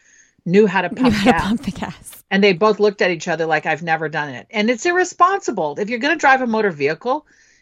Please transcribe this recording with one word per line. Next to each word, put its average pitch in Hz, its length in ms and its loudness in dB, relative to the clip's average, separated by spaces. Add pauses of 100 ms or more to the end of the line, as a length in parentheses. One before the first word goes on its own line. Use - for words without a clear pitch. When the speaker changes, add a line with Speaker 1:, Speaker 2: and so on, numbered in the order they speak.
(460)
Speaker 1:
knew 202 200 6
how 185 160 0
to 175 120 -4
Speaker 2:
Knew 233 80 -4
Speaker 1:
pump 240 120 4
Speaker 2:
how 202 100 -2
to 247 80 6
Speaker 1:
gas. 165 100 0
Speaker 2:
pump 202 200 -2
the 202 80 -8
gas. - 600 -12
Speaker 1:
And 196 140 2
they 202 80 6
both 208 260 2
looked 208 220 0
at 185 100 2
each 170 180 -6
other 160 180 -2
like, 156 180 0
"I've 160 180 -4
never 160 280 -2
done 151 180 -6
it." 123 220 -12
And 214 180 -2
it's 240 160 -2
irresponsible. 349 920 0
If 202 100 -4
you're 240 100 -4
gonna 294 180 0
drive 262 260 4
a 254 40 -4
motor 220 240 0
vehicle, 160 560 -4 (360)